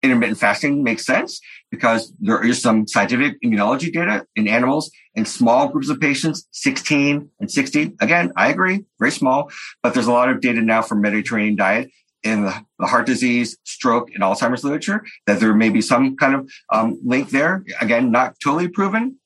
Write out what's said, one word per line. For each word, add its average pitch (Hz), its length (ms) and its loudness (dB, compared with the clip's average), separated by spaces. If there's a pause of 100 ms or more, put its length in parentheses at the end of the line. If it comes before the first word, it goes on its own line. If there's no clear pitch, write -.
intermittent 120 360 2
fasting 143 440 0
makes 113 220 -2
sense 202 360 -2 (300)
because 113 480 -2
there 104 240 0
is 117 200 2
some 110 240 2
scientific 123 560 -2
immunology 120 500 0
data 196 320 -2 (100)
in 107 140 0
animals 127 420 0 (240)
in 110 120 -2
small 127 420 2
groups 135 220 -4
of - 100 -4
patients, 147 500 -2
sixteen 143 800 0 (120)
and - 100 -6
sixty. 147 500 0
Again, 165 360 0
I 104 120 2
agree, 98 380 -2 (120)
very 117 140 0
small, 131 380 0 (320)
but 120 100 0
there's 117 140 0
a 120 60 2
lot 123 180 4
of 120 100 -2
data 117 220 0
now 113 180 2
for 110 140 -4
Mediterranean 104 600 0
diet 104 340 0 (320)
in 107 220 -2
the, 95 100 -4 (240)
the - 80 -4
heart 117 200 0
disease, 120 580 0
stroke, 120 480 -2
and 101 100 -4
Alzheimer's 117 400 -2
literature 143 400 -4 (240)
that 104 140 2
there 110 140 4
may 110 160 4
be 104 100 2
some 131 360 2
kind 135 180 2
of, - 160 -6 (200)
um, 113 320 0
link 127 280 -2
there. 170 340 0 (160)
Again, 117 300 2
not 127 240 2 (100)
totally 160 240 0
proven 202 580 -2